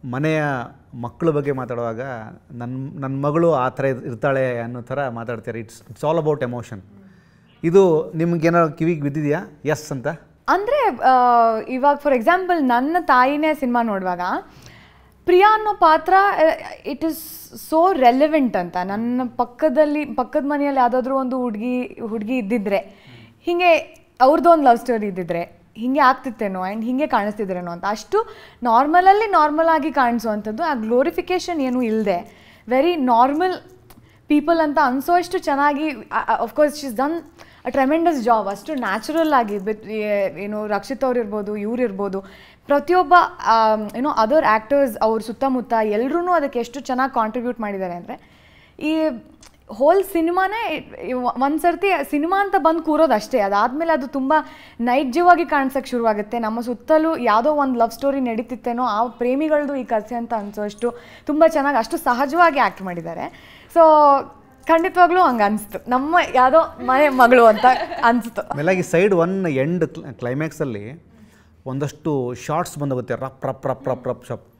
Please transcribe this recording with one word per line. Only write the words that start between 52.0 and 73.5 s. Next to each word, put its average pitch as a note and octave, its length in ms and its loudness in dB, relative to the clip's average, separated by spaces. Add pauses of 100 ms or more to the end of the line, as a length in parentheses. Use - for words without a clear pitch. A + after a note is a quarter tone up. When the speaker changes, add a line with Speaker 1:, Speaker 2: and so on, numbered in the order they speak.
Speaker 2:
ಸಿನಿಮಾ E4 320 0
ಅಂತ G4 160 -2
ಬಂದು D#4+ 240 2
ಕೂರೋದು D#4 320 2
ಅಷ್ಟೇ. G#3+ 260 -2
ಅದಾದ್ಮೇಲೆ A#3 540 0
ಅದು C#4 140 -2
ತುಂಬಾ C#4+ 400 0 (320)
ನೈಜವಾಗಿ C#4+ 640 4
ಕಾಣಿಸೋಕೆ C4+ 440 -2
ಶುರುವಾಗುತ್ತೆ. A3+ 500 -2
ನಮ್ಮ A3+ 220 -4
ಸುತ್ತಲೂ D#4 560 0
ಯಾವುದೋ A#3+ 360 2
ಒಂದು C4+ 260 0
ಲವ್ A#3 120 2
ಸ್ಟೋರಿ C#4 280 -2
ನಡೀತಿತ್ತೇನೋ, A#3+ 640 -4
ಆ A3+ 240 0
ಪ್ರೇಮಿಗಳದ್ದು C#4+ 680 -2
ಈ B3+ 80 -6
ಕಥೆ G#3+ 320 -4
ಅಂತ A#3 220 -6
ಅನ್ಸೋಷ್ಟು G#3 560 -6 (320)
ತುಂಬಾ D#4 220 4
ಚೆನ್ನಾಗಿ, C#4+ 300 2
ಅಷ್ಟು A3+ 200 -2
ಸಹಜವಾಗಿ C#4 600 2
ಆಕ್ಟ್ G3 220 0
ಮಾಡಿದ್ದಾರೆ. E3+ 760 -12 (180)
So E4+ 60 6 (840)
ಖಂಡಿತವಾಗ್ಲೂ F4 540 4
ಹಂಗೆ B3 220 2
ಅನ್ಸ್ತು, G#3 460 -4
ನಮ್ಮ C#4 280 0 (180)
ಯಾವುದೋ B3 500 4
ಮನೆ C4+ 240 4
ಮಗಳು B3+ 360 6
ಅಂತ A3 200 6 (380)
ಅನ್ಸ್ತು. A#3 540 0
Speaker 1:
ಮೇಲಾಗಿ F3 260 0
ಸೈಡ್ F#3+ 300 2
ಒನ್ F3+ 340 0
ಎಂಡ್ D#3 380 0
ಕ್ಲ-, D3 280 -14
ಕ್ಲೈಮ್ಯಾಕ್ಸಲ್ಲಿ C3 920 -8 (600)
ಒಂದಷ್ಟು C3+ 680 -4 (120)
ಶಾರ್ಟ್ಸ್ D#3 320 -4
ಬಂದೋಗುತ್ತೆ, B2+ 360 -4
ರಪ್ C3 320 -10
ರಪ್ C3 220 -6